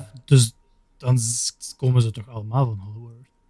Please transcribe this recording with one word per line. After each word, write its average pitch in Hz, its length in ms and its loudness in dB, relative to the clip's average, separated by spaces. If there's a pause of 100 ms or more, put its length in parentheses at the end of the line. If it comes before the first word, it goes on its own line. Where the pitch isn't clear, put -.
(240)
dus 123 300 6 (420)
dan 127 220 0
s-, - 580 -6
komen 127 260 2
ze 110 80 -2
toch 104 180 -10
allemaal 117 380 -2
van 110 120 -6
Hollow 110 320 -16
Earth? 120 180 -20 (220)